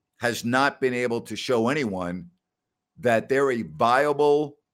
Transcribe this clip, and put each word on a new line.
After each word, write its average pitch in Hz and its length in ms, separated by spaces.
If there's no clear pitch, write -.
has 117 280
not 131 360
been 127 140
able 120 260
to 107 160
show 117 320
anyone 92 640
that 113 300
they're 135 240
a 117 100
viable 143 960